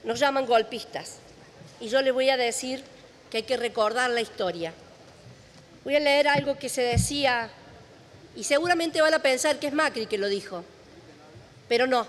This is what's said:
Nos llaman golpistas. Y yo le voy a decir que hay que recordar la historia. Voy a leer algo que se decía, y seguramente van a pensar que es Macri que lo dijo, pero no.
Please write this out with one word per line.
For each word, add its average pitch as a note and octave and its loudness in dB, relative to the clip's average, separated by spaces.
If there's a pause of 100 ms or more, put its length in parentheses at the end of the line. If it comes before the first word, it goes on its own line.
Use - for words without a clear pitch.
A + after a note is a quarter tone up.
Nos A#3 -4
llaman C4+ 2
golpistas. A3 -2 (640)
Y A#3 -10
yo C4 2
le C4 2
voy C4 2
a C4+ 4
decir B3+ -2 (460)
que A3+ -4
hay A3+ -4
que B3 -2
recordar A#3 0
la A#3+ 0
historia. E3+ -6 (1120)
Voy C#4 0
a D4+ 4
leer C#4+ 4
algo C#4 2
que C4+ -8
se B3+ -2
decía, A#3+ 0 (880)
y A3 -10
seguramente E4 2
van D#4 4
a D#4 0
pensar C4+ 2
que D4 -4
es C4+ -2
Macri C#4 0
que A3 -4
lo G3+ -2
dijo, F#3+ -6 (1040)
pero A#3 2
no. B3 0